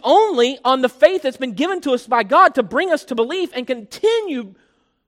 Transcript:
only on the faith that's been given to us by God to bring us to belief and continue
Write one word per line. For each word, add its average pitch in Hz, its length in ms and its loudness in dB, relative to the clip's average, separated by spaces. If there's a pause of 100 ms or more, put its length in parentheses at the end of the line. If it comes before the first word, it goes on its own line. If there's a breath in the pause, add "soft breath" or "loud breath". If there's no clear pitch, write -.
only 277 600 2
on 262 160 2
the 247 80 2
faith 359 340 2
that's 254 140 -4
been 254 180 -8
given 339 260 -4
to 277 100 -6
us 247 160 -2
by 233 160 0
God 302 320 4
to 254 80 0
bring 311 300 -4
us 294 140 -2
to 247 100 -8
belief 311 360 -4
and 247 140 -10
continue 262 880 -4 (540)